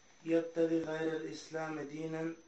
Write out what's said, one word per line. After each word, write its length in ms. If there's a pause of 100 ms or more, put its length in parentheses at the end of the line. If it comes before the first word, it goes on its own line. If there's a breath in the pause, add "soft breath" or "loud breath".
(260)
yebtegi 600
gayrel 460
İslam 460
dinen 580 (120)